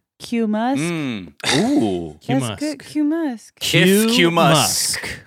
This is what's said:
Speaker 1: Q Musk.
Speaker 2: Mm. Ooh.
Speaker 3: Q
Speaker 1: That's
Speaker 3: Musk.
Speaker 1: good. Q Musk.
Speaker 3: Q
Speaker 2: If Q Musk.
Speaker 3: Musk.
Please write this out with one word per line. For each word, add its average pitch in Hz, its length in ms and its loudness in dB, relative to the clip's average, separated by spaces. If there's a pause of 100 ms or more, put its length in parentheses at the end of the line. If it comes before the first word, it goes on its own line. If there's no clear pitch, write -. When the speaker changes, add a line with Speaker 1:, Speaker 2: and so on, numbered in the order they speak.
(200)
Speaker 1:
Q 226 280 -2
Musk. 226 340 0
Speaker 2:
Mm. 135 520 -4 (240)
Ooh. 95 640 0
Speaker 3:
Q - 180 -2
Speaker 1:
That's 123 80 -2
Speaker 3:
Musk. 107 120 -8
Speaker 1:
good. 294 200 -6
Q - 240 -4
Musk. 294 560 -4
Speaker 3:
Q - 220 2 (260)
Speaker 2:
If 226 80 2
Q 170 160 4
Musk. 156 720 2
Speaker 3:
Musk. - 260 -12